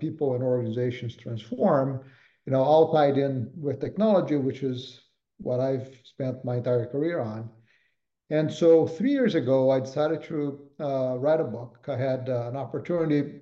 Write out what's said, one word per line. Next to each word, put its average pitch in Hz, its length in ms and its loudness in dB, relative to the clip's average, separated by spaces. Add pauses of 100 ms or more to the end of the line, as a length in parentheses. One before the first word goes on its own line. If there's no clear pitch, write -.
people 151 320 -2
and 123 100 -2
organizations 123 720 -2
transform, 135 840 0 (460)
you 135 80 -2
know, 131 80 4
all 156 280 6
tied 143 280 4
in 135 360 -2
with 143 280 -4
technology, 175 540 2
which 131 260 -2
is 127 400 -8 (340)
what 127 240 -4
I've 131 340 -4 (100)
spent 127 380 -8
my 123 140 -4
entire 123 300 0
career 160 340 -2
on. 110 300 -8 (800)
And 156 200 2
so 165 360 6
three 226 240 -2
years 262 240 2
ago, 131 360 2
I 135 100 2
decided 151 420 -2
to, 147 360 -6 (220)
uh, 131 380 -2
write 151 220 2
a 117 40 0
book. - 420 -12
I 135 120 -4
had, 131 320 -2
uh, 120 180 -2
an 120 80 -8
opportunity. 147 840 -2